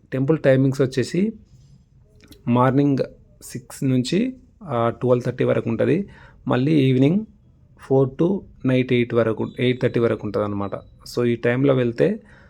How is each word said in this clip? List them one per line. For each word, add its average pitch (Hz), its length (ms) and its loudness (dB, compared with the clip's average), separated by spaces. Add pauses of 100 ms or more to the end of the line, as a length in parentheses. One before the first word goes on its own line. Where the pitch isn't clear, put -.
(120)
టెంపుల్ 139 260 0
టైమింగ్స్ 135 420 2
వచ్చేసి 139 520 -2 (1160)
మార్నింగ్ 131 500 2 (440)
సిక్స్ - 420 -12
నుంచి, 165 520 -2 (260)
ఆ, 120 260 -2
ట్వెల్వ్ 123 360 0
థర్టీ 127 200 -2
వరకు 117 260 0
ఉంటది. 120 380 0 (400)
మళ్ళీ 127 240 2
ఈవినింగ్ 139 520 2 (560)
ఫోర్ 135 280 2 (140)
to 185 180 -2 (260)
నైట్ 127 260 2
ఎయిట్ 120 220 0
వరకు, 113 340 0 (100)
ఎయిట్ 123 240 -2
థర్టీ 120 180 0
వరకు 113 260 -2
ఉంటదన్నమాట. 104 500 -4
So, - 480 -8
ఈ 120 120 0
టైంలో 127 380 0
వెళ్తే 131 480 0 (280)